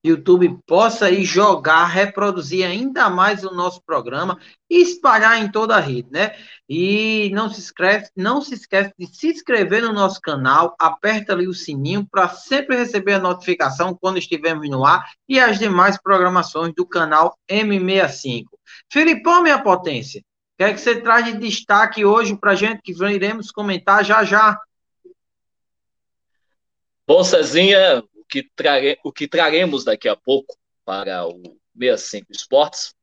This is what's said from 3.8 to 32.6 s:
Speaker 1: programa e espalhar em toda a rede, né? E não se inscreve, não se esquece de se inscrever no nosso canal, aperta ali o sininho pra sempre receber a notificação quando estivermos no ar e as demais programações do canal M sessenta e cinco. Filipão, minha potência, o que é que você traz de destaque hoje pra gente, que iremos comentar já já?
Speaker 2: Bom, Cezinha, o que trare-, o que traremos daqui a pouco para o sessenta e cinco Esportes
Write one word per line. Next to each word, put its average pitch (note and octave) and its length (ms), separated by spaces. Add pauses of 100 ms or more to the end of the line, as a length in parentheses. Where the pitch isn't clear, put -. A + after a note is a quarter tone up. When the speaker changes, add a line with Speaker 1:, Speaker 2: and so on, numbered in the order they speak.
Speaker 1:
programa D3+ 500 (320)
e F4 140
espalhar A3+ 580
em G#3 80
toda G#3+ 280
a F#3 40
rede, B2+ 300
né? G3 260 (320)
E G3+ 640
não G#3+ 160
se G#3 120
inscreve, G3+ 560
não A#3 260
se C#4 120
esquece G3 440
de F3 80
se - 220
inscrever A3+ 520
no A3+ 120
nosso G3 280
canal, C#3 560
aperta G#3 560
ali F3+ 140
o F#3 80
sininho E3 560
pra F#3+ 180
sempre C#4 480
receber G3+ 380
a F#3+ 60
notificação F3 760
quando F#3 240
estivermos D#3 500
no C3 160
ar E3+ 240 (200)
e C4 100
as G#3+ 220
demais F#3+ 360
programações F3+ 800
do F3+ 100
canal D#3+ 540 (100)
M G3+ 300
sessenta F#3 280
e - 20
cinco. B2 520 (300)
Filipão, D#4+ 540
minha C#4+ 180
potência, D#3 580
o - 360
que F3+ 80
é G#3 80
que G#3 80
você A#3 180
traz A#3 280
de A3 100
destaque G#3 680
hoje G#3 320
pra G3+ 200
gente, G#3 260
que F#3 120 (200)
iremos G3+ 380
comentar G3+ 520
já G#3 220
já? G#3 340 (2500)
Speaker 2:
Bom, F3 160
Cezinha, F3 800 (120)
o - 120
que C3+ 160 (140)
trare-, C#3+ 480
o C#3+ 80
que C#3+ 160
traremos D#3+ 560
daqui - 240
a G#2 80
pouco C3+ 400 (260)
para F#2+ 440
o F2 320 (200)
sessenta B2 160
e G#2+ 40
cinco - 340
Esportes - 720